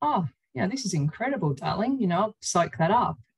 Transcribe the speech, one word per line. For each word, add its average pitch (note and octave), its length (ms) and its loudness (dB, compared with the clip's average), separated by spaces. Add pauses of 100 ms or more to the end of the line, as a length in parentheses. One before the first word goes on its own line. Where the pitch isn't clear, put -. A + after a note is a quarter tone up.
"Oh, A#3+ 280 2 (260)
yeah, C3 120 0
this B3+ 200 -4
is F3+ 80 -2
incredible, D#3 580 0
darling. G3 480 -2
You G3+ 60 0
know, F3 140 2
I'll G#3+ 200 -2
soak - 380 0
that E3 120 4
up." G#3+ 280 2 (200)